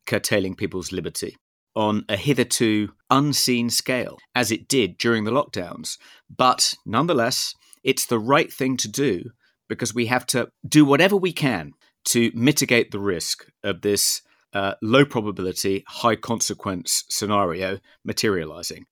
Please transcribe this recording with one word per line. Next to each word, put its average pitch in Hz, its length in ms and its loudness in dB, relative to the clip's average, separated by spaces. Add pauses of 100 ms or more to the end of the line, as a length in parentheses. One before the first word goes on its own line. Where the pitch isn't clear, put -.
curtailing 98 500 -2
people's 92 360 -6
liberty 82 440 -8 (380)
on 107 340 0
a 107 80 0
hitherto 113 760 0 (160)
unseen 127 640 2
scale, - 480 -4 (160)
as 120 160 0
it - 180 -4
did 113 300 2
during 117 260 2
the 110 60 -2
lockdowns. - 640 -6 (320)
But - 460 2 (100)
nonetheless, 127 720 0 (280)
it's - 240 0
the 120 120 0
right 135 340 2
thing 131 260 -2
to - 100 -4
do 113 420 -2 (380)
because 113 260 -4
we 120 120 0
have 123 200 0
to - 240 -2 (180)
do 151 160 8
whatever 160 320 4
we 180 160 0
can 92 400 -4 (320)
to 117 300 2
mitigate 123 560 2
the 104 80 -8
risk 98 480 -4 (180)
of 95 160 -4
this, - 400 0 (320)
uh, 98 300 -4
low 127 240 4
probability, 98 840 -4
high 113 280 0
consequence 101 920 -4
scenario 95 720 -2 (260)
materializing. 85 880 -4